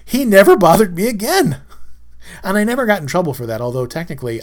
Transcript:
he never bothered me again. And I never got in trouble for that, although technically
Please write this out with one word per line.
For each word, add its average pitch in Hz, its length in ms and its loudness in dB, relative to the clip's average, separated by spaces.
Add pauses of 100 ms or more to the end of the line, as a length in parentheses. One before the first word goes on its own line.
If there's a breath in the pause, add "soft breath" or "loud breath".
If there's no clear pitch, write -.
he 269 200 -2
never 214 320 6
bothered 180 380 4
me 190 140 -2
again. 233 520 0 (840 loud breath)
And 196 120 -2
I 208 80 2
never 240 220 -2
got 208 140 0
in 143 80 -8
trouble 170 260 -2
for 120 120 -10
that, 113 140 -6
although 123 260 -4
technically 131 560 -8